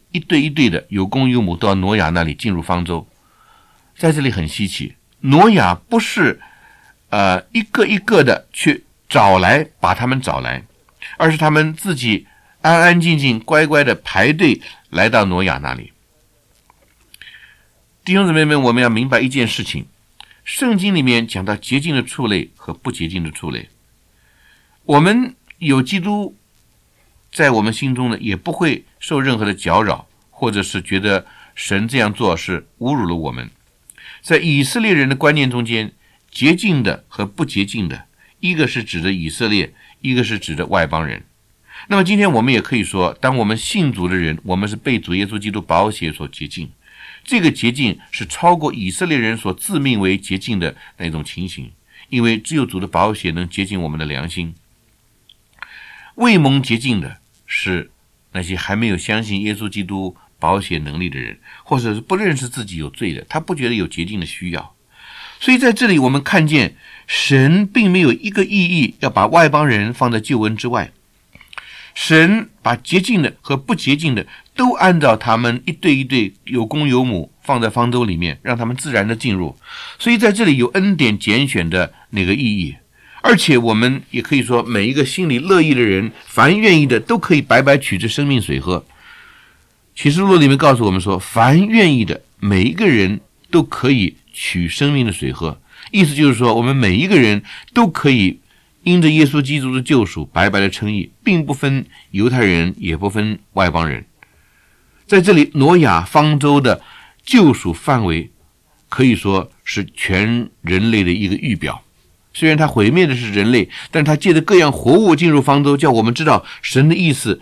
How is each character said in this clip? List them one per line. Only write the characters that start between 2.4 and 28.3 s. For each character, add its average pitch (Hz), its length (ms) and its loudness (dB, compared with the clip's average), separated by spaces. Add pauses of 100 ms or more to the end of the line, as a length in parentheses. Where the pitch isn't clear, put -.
入 87 80 -2
方 87 240 -2
舟。 85 240 -8 (880)
在 165 160 0
这 151 80 -2
里 135 120 0
很 90 160 -4
稀 101 200 -6
奇， - 280 -10 (240)
挪 151 320 6
亚 98 240 4
不 226 240 -4
是， 165 420 -2 (680)
呃， 101 420 2
一 226 100 -2
个 - 240 0
一 196 140 0
个 160 240 4
的 120 280 0
去 - 340 -2 (220)
找 101 300 4
来， 110 260 4 (160)
把 90 140 2
他 120 140 -4
们 131 120 0
找 67 200 -4
来， 64 240 -8 (540)
而 160 140 4
是 156 60 -2
他 156 140 2
们 156 240 2
自 190 180 -6
己 120 320 -2 (360)
安 165 200 4
安 175 180 6
静 165 200 2
静、 123 200 0
乖 151 280 2
乖 147 160 4
的 120 100 2
排 110 400 0
队 156 260 2 (300)
来 92 180 2
到 113 180 4
挪 90 180 0
亚 73 160 -2
那 65 160 -6
里。 - 180 -18 (2000)
弟 180 100 -2
兄 196 120 4
姊 165 80 2
妹 156 100 4
们， 151 200 2
我 120 100 4
们 123 80 2
要 123 80 4
明 117 180 -2
白 123 140 2
一 127 80 0
件 131 180 -2
事 - 160 -6
情， - 220 -10 (580)
圣 240 340 -2
经 190 180 -2
里 156 60 0
面 117 260 2
讲 95 160 -8
到 104 140 -4
洁 131 220 -4
净 156 140 -4
的 127 80 -2
畜 123 260 -6
类 95 280 -2
和 - 180 -14
不 - 160 -12
洁 - 180 -6
净 90 140 -6
的 80 100 -8
畜 78 200 -12
类， 57 160 -12 (1160)
我 147 140 4
们 220 360 0 (220)
有 135 240 0
基 196 180 -4
督 208 380 -6 (960)
在 143 180 2
我 110 100 2
们 113 120 0
心 135 200 -4
中 123 160 -4
呢， 107 120 -4
也 104 120 -4